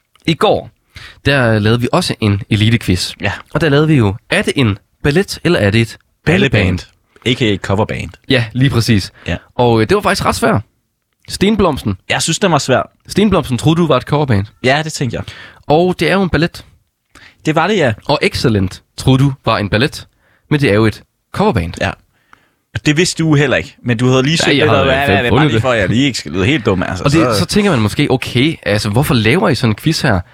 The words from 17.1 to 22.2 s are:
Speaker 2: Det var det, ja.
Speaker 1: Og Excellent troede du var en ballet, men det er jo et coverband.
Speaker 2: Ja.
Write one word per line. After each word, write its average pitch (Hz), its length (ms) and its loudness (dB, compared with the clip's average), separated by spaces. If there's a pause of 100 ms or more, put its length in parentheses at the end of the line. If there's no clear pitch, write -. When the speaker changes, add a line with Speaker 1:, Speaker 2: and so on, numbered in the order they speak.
Speaker 2:
Det 156 100 -2
var 165 120 2
det, 214 100 0
ja. 135 160 0 (140)
Speaker 1:
Og 147 140 0
Excellent 107 600 -2 (140)
troede 131 260 2
du 139 100 2 (120)
var 110 120 0
en 98 120 -2
ballet, 113 380 -4 (420)
men 147 120 0
det 131 80 2
er 98 40 2
jo 110 120 4
et - 180 -4 (300)
coverband. 101 480 -2
Speaker 2:
Ja. 95 100 -2 (960)